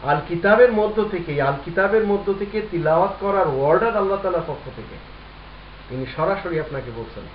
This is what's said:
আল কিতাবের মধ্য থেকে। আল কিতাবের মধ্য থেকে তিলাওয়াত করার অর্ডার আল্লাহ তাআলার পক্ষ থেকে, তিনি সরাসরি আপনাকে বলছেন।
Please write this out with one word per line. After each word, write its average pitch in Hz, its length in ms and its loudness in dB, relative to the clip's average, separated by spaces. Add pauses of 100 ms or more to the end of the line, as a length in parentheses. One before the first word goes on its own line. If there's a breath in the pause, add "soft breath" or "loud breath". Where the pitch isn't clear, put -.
আল - 260 2
কিতাবের 214 440 6
মধ্য 214 320 2
থেকে। 165 380 -2
আল 139 120 2 (100)
কিতাবের 196 420 2
মধ্য 202 260 0
থেকে 202 280 -2 (100)
তিলাওয়াত 165 400 2 (100)
করার 196 280 2
অর্ডার 160 480 2
আল্লাহ 196 260 2
তাআলার 175 240 0
পক্ষ 147 180 -8 (120)
থেকে, 101 200 -14 (920)
তিনি 131 180 -6 (100)
সরাসরি 170 440 0
আপনাকে 135 360 -6
বলছেন। 110 280 -12 (100)